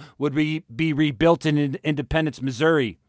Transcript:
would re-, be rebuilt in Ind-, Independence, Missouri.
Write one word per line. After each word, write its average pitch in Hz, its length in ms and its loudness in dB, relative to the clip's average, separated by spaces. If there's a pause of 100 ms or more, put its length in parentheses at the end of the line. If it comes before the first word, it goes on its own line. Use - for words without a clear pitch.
(180)
would 135 160 -2
re-, 156 300 -2 (100)
be 156 180 0
rebuilt 156 540 2
in 147 120 2
Ind-, 143 260 -2
Independence, 151 580 -2
Missouri. 135 560 0 (100)